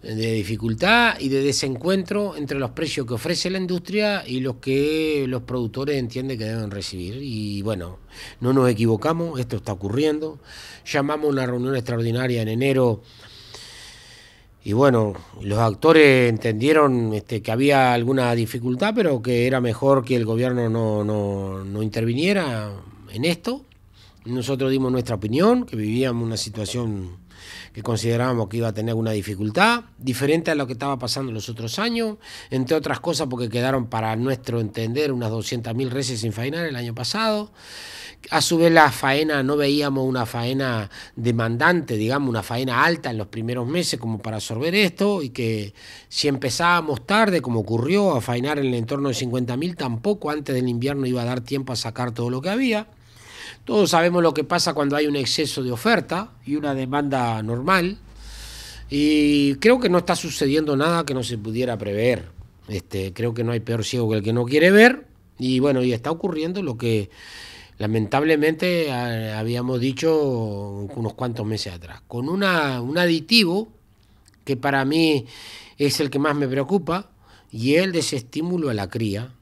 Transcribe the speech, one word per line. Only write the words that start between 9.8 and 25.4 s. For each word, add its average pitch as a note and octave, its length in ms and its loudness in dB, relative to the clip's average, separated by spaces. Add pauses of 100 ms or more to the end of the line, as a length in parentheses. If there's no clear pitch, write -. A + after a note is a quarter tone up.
Llamamos D3+ 400 0
a C#3+ 60 2
una C3 140 0
reunión B2 280 -2
extraordinaria A#2+ 680 0
en A2 40 0
enero B2 560 2 (1600)
y G2+ 100 -4
bueno, A#2 420 4 (280)
los G2+ 160 -2
actores B2+ 720 6
entendieron, A#2+ 840 2
este, G#2 300 -4
que - 80 -4
había C3 420 4
alguna B2 440 2
dificultad, B2 580 -2
pero E3 260 2
que A#2+ 280 2
era C3 120 2
mejor B2 440 4
que B2+ 100 0
el A#2+ 100 2
gobierno A#2+ 440 0
no, A2 340 0
no, G2 640 -2
no G2+ 180 -4
interviniera A#2 880 -2 (400)
en A2 140 -6
esto. A#3 400 -2 (640)
Nosotros B2+ 440 -2
dimos C3 220 2
nuestra A#2+ 240 0
opinión, E3 500 2